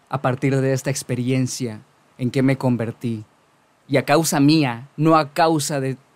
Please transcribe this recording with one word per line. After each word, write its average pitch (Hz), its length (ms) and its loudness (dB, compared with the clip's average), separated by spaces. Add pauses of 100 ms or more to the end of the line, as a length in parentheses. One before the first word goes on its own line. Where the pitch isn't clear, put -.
a 135 140 -6
partir 135 380 0
de 135 120 2
esta 131 180 -4
experiencia? 123 880 -4 (380)
¿En 123 120 -2
qué 135 120 -2
me 131 160 2
convertí? 117 680 -4 (640)
Y 135 80 0
a 127 80 2
causa 151 340 2
mía, 139 580 2
no 160 200 4
a 147 160 0
causa 156 480 0
de 131 160 -4 (200)